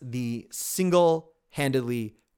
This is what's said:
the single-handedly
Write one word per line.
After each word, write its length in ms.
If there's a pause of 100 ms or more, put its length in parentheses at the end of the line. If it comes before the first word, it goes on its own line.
the 480
single-handedly 1700 (220)